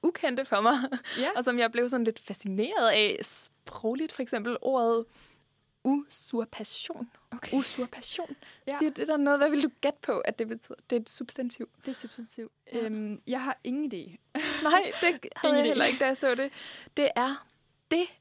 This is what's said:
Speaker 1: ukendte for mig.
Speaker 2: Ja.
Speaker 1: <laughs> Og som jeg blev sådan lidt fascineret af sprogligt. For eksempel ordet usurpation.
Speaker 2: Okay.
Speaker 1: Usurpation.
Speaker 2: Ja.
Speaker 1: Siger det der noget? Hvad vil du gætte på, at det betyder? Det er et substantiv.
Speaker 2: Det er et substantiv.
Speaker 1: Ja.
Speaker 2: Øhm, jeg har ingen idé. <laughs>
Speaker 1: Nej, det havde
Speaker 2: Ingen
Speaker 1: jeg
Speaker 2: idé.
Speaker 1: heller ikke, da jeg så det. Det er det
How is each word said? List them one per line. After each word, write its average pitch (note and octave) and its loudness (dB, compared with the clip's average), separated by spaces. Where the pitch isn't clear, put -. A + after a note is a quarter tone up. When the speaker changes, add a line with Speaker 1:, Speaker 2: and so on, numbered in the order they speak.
Speaker 1:
ukendte C4+ 0
for G#3 2
mig. A3+ 6
Speaker 2:
Ja. C4+ 2
Speaker 1:
<laughs> - 0
Og B3+ 0
som B3 2
jeg A3+ 4
blev A#3+ 0
sådan A#3+ 0
lidt A3+ 0
fascineret A3+ 0
af G#3+ 4
sprogligt. - -6
For - -8
eksempel A#3 -2
ordet A#3 2
usurpation. - -4
Speaker 2:
Okay. - -4
Speaker 1:
Usurpation. C4+ -6
Speaker 2:
Ja. C#4 -6
Speaker 1:
Siger D4+ 2
det D4 -4
der D#4 2
noget? C#4+ 4
Hvad D4 6
vil D4 4
du C#4+ 2
gætte C#4 0
på, G#3+ 0
at - -4
det A3+ -2
betyder? A3+ -10
Det B3 2
er A#3 2
et A3+ -6
substantiv. B3 -6
Speaker 2:
Det - -10
er C4+ -6
et B3 -8
substantiv. A3+ -14
Speaker 1:
Ja. A#3+ -2
Speaker 2:
Øhm, G#3+ -6
jeg B3 -4
har C4+ -4
ingen C4 -4
idé. E3+ -12
<laughs> D4+ 0
Speaker 1:
Nej, F4+ 4
det E4+ 2
havde D4 4
Speaker 2:
Ingen - -
Speaker 1:
jeg D4 6
Speaker 2:
idé. D4 4
Speaker 1:
heller C4+ 4
ikke, B3+ 2
da C#4 4
jeg C4 2
så B3+ 2
det. C4+ -2
Det D4 4
er C4 0
det E4+ 4